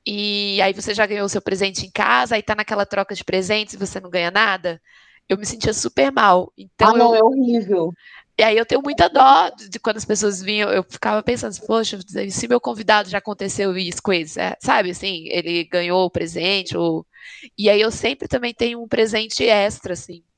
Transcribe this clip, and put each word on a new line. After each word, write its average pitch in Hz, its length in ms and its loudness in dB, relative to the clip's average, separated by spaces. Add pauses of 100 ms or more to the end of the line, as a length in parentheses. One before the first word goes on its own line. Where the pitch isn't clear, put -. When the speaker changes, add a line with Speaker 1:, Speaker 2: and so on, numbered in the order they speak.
Speaker 1:
E 202 560 -2
aí 196 120 2
você 208 200 -8
já 214 120 0
ganhou 202 200 -2
o 202 40 -2
seu 196 120 -4
presente 196 440 -4
em 185 60 -16
casa, 233 440 0
aí 214 60 -2
tá 214 140 -4
naquela 208 300 -2
troca 202 280 -4
de 180 100 -10
presentes 202 500 -2
e 196 40 -18
você 196 220 -8
não 185 100 -14
ganha 175 220 -2
nada? 185 500 0 (480)
Eu 190 80 0
me 208 80 -12
sentia 220 280 -4
super - 380 0
mal. 196 460 4
Então 196 380 2
Speaker 2:
Ah, - 20 4
não, 233 160 6
Speaker 1:
eu - 20 6
Speaker 2:
é 220 80 6
horrível. 226 720 2 (440)
Speaker 1:
E - 60 2
aí 220 140 4
eu 226 80 2
tenho 277 160 0
muita 330 280 2
dó 320 400 6
de, - 200 -16
de 185 100 -12
quando 214 180 -2
as 214 80 -10
pessoas 202 360 -2
vinham, 208 300 0
eu 196 160 2
ficava 214 340 -2
pensando 240 280 -4
assim, - 180 -14
"Poxa, 220 320 -2 (240)
e 196 80 -8
se 233 160 -6
meu 240 140 2
convidado 208 480 0
já 202 80 -4
aconteceu 196 600 -4
isso 175 240 -6
com 202 120 0
ele?" 165 240 0
É, 180 240 -4
sabe, 214 300 0
assim, 180 360 -8
ele 170 380 -4
ganhou 180 400 0
o 175 40 -2
presente, 175 680 -4
ou... 165 280 -2 (520)
e 202 120 2
aí 208 120 4
eu 220 100 0
sempre 254 360 -6
também 240 260 -4
tenho 233 280 -4
um 226 60 -14
presente 220 580 -2
extra, 208 480 2
assim, 170 300 -12 (140)